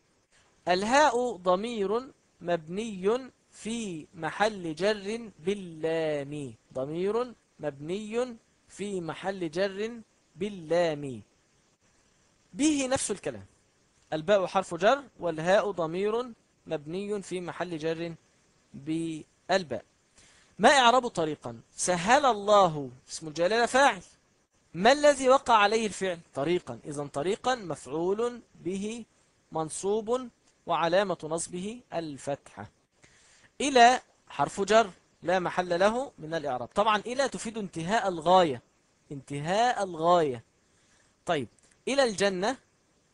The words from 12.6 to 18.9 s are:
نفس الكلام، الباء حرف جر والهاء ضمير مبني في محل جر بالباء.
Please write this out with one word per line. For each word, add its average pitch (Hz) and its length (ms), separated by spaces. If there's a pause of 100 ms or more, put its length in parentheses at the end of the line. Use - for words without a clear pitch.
نفس 254 240
الكلام، 120 360 (640)
الباء 180 340
حرف 185 280
جر 220 280 (180)
والهاء 175 500
ضمير 202 640 (340)
مبني 180 560
في 185 180
محل 170 380
جر 165 360 (600)
بالباء. 160 1120 (720)